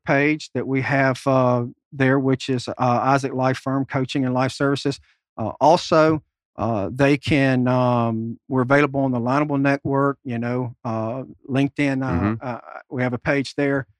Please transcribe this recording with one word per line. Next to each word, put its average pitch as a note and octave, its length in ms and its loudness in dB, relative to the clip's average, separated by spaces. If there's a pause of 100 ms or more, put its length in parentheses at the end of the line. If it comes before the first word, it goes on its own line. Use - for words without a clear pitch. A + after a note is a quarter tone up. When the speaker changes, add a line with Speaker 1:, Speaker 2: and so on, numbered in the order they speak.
Speaker 1:
page D3+ 480 0
that B2 140 -4
we C3+ 140 -2
have, C3+ 440 0
uh, B2 400 2 (280)
there, C3+ 260 2
which C3 300 0
is, B2+ 180 -4
uh, A2+ 100 -8
Isaac B2+ 560 2
Life B2+ 260 0
Firm C3+ 260 -4
Coaching C3 400 -4
and B2+ 80 -2
Life B2+ 180 0
Services. C#3+ 480 -2 (380)
Uh, A2 240 -6
also, D#3+ 600 4 (360)
uh, G#2 340 -2
they C#3 240 4
can, C3+ 540 2
um, A#2 680 0 (120)
we're C3 140 0
available C#3 360 4
on C3+ 120 0
the B2 100 -2
Lineable C#3 360 0
Network, C#3 680 0
you B2 120 -6
know, A#2+ 460 -4
uh, A2+ 400 -6 (260)
LinkedIn, C3+ 560 0
uh, B2+ 60 -2
Speaker 2:
Mm-hmm. G2+ 220 0 (120)
Speaker 1:
uh, A#2+ 140 -8 (300)
we B2+ 140 -2
have B2 100 0
a B2 40 -4
page C#3 380 -2
there. C#3 320 0 (120)